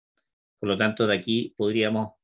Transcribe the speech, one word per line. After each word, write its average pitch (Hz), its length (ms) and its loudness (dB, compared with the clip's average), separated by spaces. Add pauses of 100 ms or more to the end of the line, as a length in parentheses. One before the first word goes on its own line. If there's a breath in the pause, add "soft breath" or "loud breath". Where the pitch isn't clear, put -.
(580)
Por 104 120 -2
lo 98 60 2
tanto, 110 300 0
de 101 100 2
aquí 113 400 -2
podríamos 110 680 0